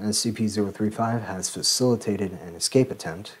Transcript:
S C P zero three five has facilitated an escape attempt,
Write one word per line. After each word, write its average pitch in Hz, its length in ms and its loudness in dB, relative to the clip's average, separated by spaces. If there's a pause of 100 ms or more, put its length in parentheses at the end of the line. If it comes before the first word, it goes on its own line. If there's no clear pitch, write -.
S 104 180 0
C 113 120 0
P 110 160 0
zero 101 240 0
three 107 180 0
five 117 340 0
has 95 260 -6
facilitated 104 840 2
an 85 240 -12
escape 127 340 4
attempt, 85 520 -10